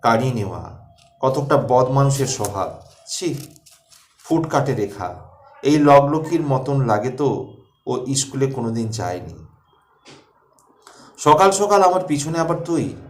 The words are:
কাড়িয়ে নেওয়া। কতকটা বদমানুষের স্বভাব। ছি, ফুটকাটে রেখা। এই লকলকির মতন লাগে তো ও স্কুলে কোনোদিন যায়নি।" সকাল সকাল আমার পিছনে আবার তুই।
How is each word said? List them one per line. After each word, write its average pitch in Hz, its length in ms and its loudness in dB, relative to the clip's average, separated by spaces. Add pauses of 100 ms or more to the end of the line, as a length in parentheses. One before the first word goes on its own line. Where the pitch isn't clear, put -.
কাড়িয়ে 120 320 0
নেওয়া। 90 440 -8 (440)
কতকটা 139 340 0
বদমানুষের 135 680 2
স্বভাব। 98 560 -6 (240)
ছি, 165 280 -6 (920)
ফুটকাটে 143 500 0
রেখা। 98 400 -6 (480)
এই 147 160 4
লকলকির 143 640 4
মতন 139 440 -2
লাগে 110 260 0
তো 127 460 -4 (300)
ও 123 200 -6 (100)
স্কুলে 135 300 -2
কোনোদিন 117 420 -6
যায়নি।" 90 460 -8 (1800)
সকাল 156 320 6
সকাল 202 320 2
আমার 185 240 4
পিছনে 156 320 -4
আবার 165 260 0
তুই। 143 320 -4 (140)